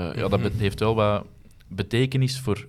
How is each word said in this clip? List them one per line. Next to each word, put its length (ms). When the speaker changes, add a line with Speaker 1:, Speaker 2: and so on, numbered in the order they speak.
Speaker 1:
ja, 140
dat 120
be-, 80
Speaker 2:
Mhm. 100
Speaker 1:
heeft 220
wel 140
wat 320
betekenis 720
voor 280